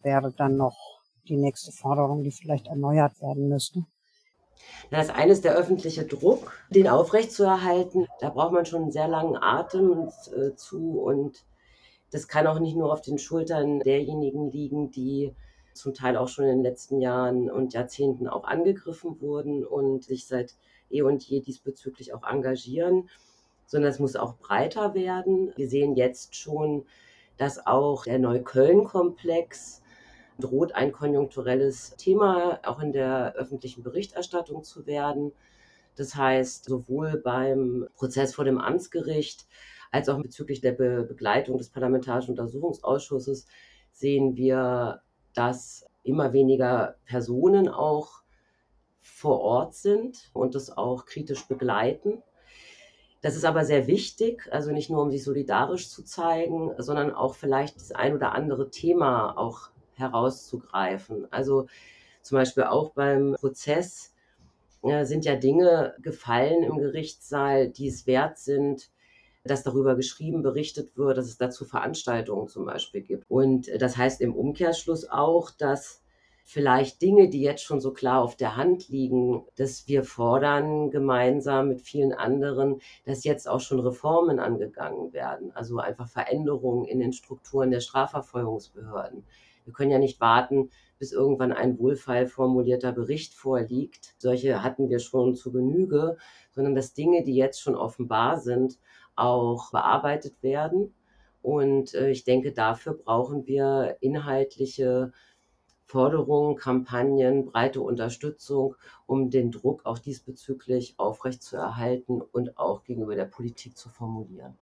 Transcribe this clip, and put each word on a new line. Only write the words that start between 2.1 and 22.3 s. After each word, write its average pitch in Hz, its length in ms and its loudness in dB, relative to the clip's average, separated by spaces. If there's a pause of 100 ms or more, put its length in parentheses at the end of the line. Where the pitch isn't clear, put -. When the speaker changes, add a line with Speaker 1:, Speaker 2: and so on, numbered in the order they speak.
Speaker 1:
die 139 80 -4
vielleicht 151 360 -6
erneuert 143 540 2
werden 139 280 -2
müsste. 143 360 -2 (1040)
Speaker 2:
Das 156 180 0
eine 160 220 6
ist 190 140 6
der 156 100 6
öffentliche 170 500 0
Druck, - 480 2 (160)
den 190 180 8
aufrechtzuerhalten. 185 1200 4 (120)
Da 147 100 -2
braucht 160 240 0
man 170 120 4
schon 165 180 -4
einen 151 80 -2
sehr 156 160 0
langen 160 280 0
Atem, 165 760 2 (260)
äh, 135 200 -2
zu 165 440 -6
und 139 440 -2 (680)
das - 200 -10
kann 151 180 2
auch 156 120 0
nicht 160 180 -2
nur 151 160 2
auf 151 80 -4
den 143 160 -6
Schultern 151 640 -2
derjenigen 143 680 0
liegen, 143 420 -4
die 135 440 -4 (380)
zum 135 200 -8
Teil 127 220 -2
auch 127 140 -2
schon 139 160 -2
in 131 120 4
den 131 60 2
letzten 127 380 -2
Jahren 123 500 0
und 127 220 -2
Jahrzehnten 127 560 -2
auch - 160 -6
angegriffen 170 760 -2
wurden 147 460 -4
und 135 400 -2
sich 131 200 -6
seit 123 300 -6 (340)
eh 147 120 -2
und 135 220 2
je 135 180 -4
diesbezüglich 131 720 -12
auch 123 100 -14
engagieren, 139 840 -2 (560)